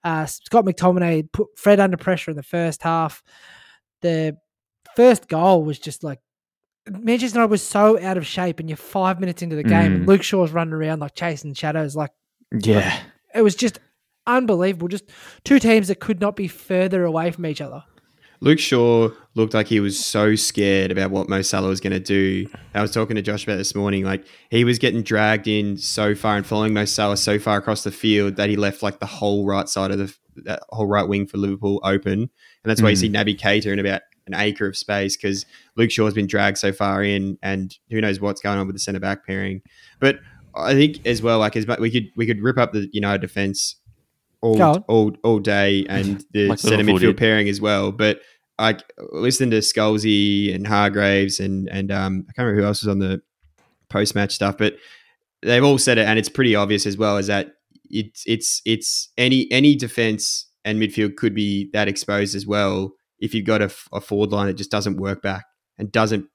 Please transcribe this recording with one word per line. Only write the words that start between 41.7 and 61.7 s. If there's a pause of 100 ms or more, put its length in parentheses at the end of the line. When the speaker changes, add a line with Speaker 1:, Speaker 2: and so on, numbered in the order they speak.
Speaker 3:
we
could,
we
could
rip
up
the
United
defence (640)
all,
Speaker 1:
Go
on.
Speaker 3:
all,
all
day,
and
Speaker 2:
<laughs>
Speaker 3:
the
Speaker 2:
Like
Speaker 3:
centre
Speaker 2:
Liverpool
Speaker 3:
midfield
Speaker 2:
did.
Speaker 3:
pairing
as
well.
But, (400)
like, (300)
listening
to
Scalzi
and
Hargraves
and,
and,
um,
I
can't
remember
who
else
was
on
the (680)
post-match
stuff,
but (680)
they've
all
said
it,
and
it's
pretty
obvious
as
well,
is
that (360)
it's,
it's,
it's
any,
any
defence (180)
and
midfield
could
be